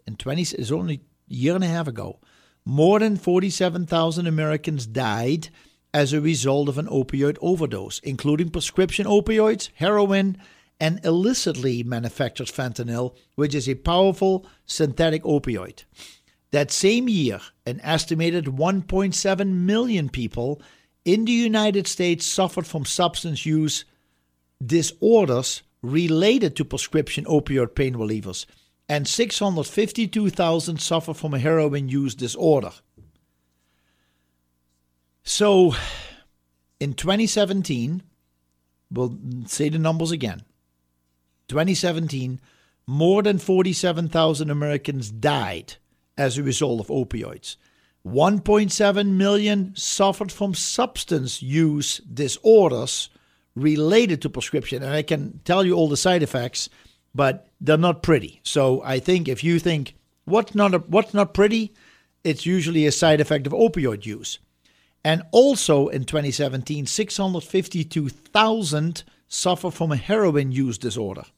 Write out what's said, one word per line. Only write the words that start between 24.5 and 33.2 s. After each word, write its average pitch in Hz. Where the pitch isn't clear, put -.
disorders 160
related 165
to 151
prescription -
opioid 135
pain 131
relievers, 107
and 147
six -
hundred 180
fifty-two 208
thousand 165
suffer 165
from 151
a 131
heroin 147
use 135
disorder. 131